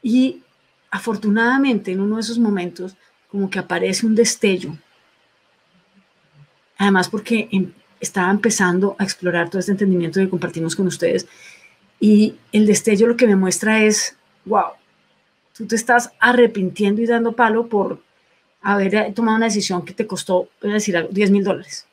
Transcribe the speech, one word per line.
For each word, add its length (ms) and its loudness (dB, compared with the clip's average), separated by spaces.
Y 400 0
afortunadamente 1000 0
en 80 -4
uno 160 -2
de 60 -6
esos 160 -6
momentos 580 -2
como 220 -4
que 80 -6
aparece 480 -2
un 80 2
destello. 640 0
Además 300 2
porque 440 -4
em-, 200 -2
estaba 300 -2
empezando 680 0
a 60 0
explorar 460 -2
todo 100 -4
este 120 -2
entendimiento 480 0
que 80 2
compartimos 460 -6
con 120 -2
ustedes 400 -2
y 360 4
el 140 4
destello 400 2
lo 100 2
que 100 4
me 100 4
muestra 460 0
es, 340 0
"Wow, 280 -2
tú 100 -12
te 100 -4
estás 420 0
arrepintiendo 840 2
y 40 0
dando 260 0
palo 360 0
por 340 -2
haber, 320 0
eh, 200 -2
tomado 220 0
una 100 2
decisión 380 -4
que 100 -18
te 120 -6
costó, 420 -4
voy 80 -4
a 40 -4
decir 220 -2
algo, 140 -2
diez 200 2
mil 140 4
dólares". 480 -6